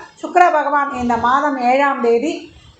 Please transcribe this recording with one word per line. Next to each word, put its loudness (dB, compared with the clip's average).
சுக்கிர 2
பகவான் 0
இந்த -2
மாதம் 0
ஏழாம் 0
தேதி -2